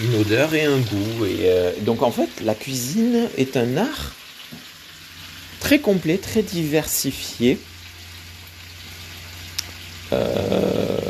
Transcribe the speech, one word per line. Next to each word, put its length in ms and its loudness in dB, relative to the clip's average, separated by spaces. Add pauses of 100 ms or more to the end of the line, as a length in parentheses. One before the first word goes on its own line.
une 180 4
odeur 340 4
et 100 4
un 140 4
goût. 460 0
Et, 200 0
euh... 360 6
donc 220 2
en 100 4
fait, 160 0 (140)
la 120 2
cuisine 840 2
est 200 0
un 220 2
art 340 -2 (1500)
très 220 4
complet, 380 2
très 240 0
diversifié, 1160 0 (2500)
euh, 840 2 (120)